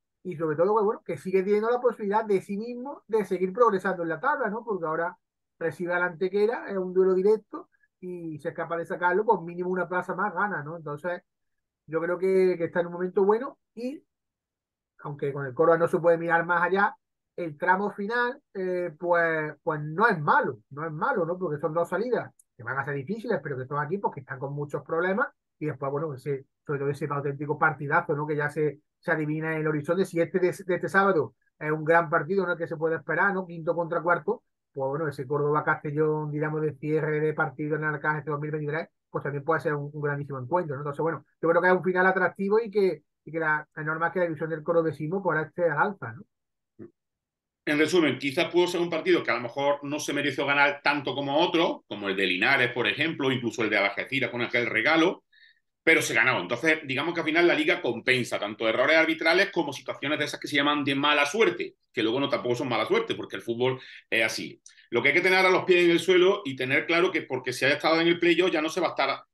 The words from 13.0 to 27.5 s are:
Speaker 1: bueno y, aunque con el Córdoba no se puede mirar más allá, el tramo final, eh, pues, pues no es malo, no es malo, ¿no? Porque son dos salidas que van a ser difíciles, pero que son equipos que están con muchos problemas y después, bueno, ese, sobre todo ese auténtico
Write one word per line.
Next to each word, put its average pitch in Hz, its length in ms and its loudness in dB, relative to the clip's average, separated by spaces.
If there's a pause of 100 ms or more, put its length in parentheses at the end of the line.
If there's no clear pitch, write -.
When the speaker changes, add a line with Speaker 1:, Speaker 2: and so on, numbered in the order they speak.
Speaker 1:
bueno 233 340 2 (180)
y, 254 260 -8 (1000)
aunque 147 280 -6
con 139 140 -6
el 123 80 -8
Córdoba 165 240 4
no 170 80 2
se 175 140 0
puede 165 180 4
mirar 165 260 0
más 175 180 2
allá, 196 340 2 (400)
el 165 200 -8
tramo 196 360 6
final, 240 500 -2 (120)
eh, 180 440 -2
pues, 165 640 2
pues 156 200 -2
no 160 260 2
es 196 100 2
malo, 151 400 2 (120)
no 143 140 -10
es 165 60 -6
malo, 196 340 -2
¿no? 175 140 -4
Porque 151 220 -4
son 156 140 -2
dos 170 140 0
salidas 190 440 -2 (240)
que 117 80 -18
van 123 120 -6
a 139 80 -4
ser 143 100 -4
difíciles, 196 460 -4
pero 143 160 -8
que 127 100 -8
son 143 180 -4
equipos 190 280 -4
que 151 80 -12
están 135 200 -12
con 135 120 -6
muchos 147 300 -6
problemas 185 460 0 (320)
y 151 60 -6
después, 139 260 -6
bueno, 147 200 -4
ese, 135 340 -8 (200)
sobre 143 140 -4
todo 139 100 -2
ese 143 180 -6
auténtico 143 480 -4